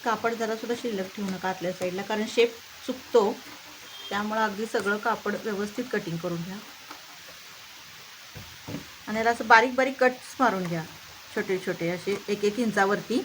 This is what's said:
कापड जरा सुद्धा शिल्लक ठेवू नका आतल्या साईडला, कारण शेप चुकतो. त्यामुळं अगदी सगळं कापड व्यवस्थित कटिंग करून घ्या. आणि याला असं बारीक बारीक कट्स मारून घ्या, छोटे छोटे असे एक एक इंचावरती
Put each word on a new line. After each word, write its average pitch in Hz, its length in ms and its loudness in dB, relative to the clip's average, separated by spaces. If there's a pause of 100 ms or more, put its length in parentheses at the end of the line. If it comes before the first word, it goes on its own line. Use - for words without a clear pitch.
कापड 226 300 2
जरा 220 220 0
सुद्धा 233 260 -2
शिल्लक 196 340 -2
ठेवू 202 140 -2
नका 185 200 -2
आतल्या 185 220 -2
साईडला, 185 300 -2
कारण 214 260 0
शेप 233 280 4 (320)
चुकतो. 233 440 4 (760)
त्यामुळं 214 320 0
अगदी 214 240 0
सगळं 208 320 0
कापड 208 460 0
व्यवस्थित 208 480 -2
कटिंग 170 260 -2
करून 170 240 -2
घ्या. 185 160 -6 (2500)
आणि 214 100 -2
याला 226 120 4
असं 233 180 0
बारीक 240 280 8
बारीक 262 240 2
कट्स 254 400 2
मारून 196 240 4
घ्या, 170 200 -2 (520)
छोटे 196 300 0
छोटे 170 240 0
असे 185 380 -2
एक 208 180 0
एक 208 140 2
इंचावरती 208 640 4